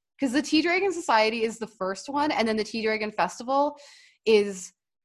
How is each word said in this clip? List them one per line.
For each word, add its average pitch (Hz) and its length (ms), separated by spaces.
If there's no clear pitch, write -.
'cause 262 120
the 294 100
Tea 311 200
Dragon 370 300
Society 226 500
is 220 160
the 220 80
first 190 420
one, 285 220
and 226 160
then 220 100
the 214 80
Tea 220 180
Dragon 214 280
Festival 269 680
is 202 460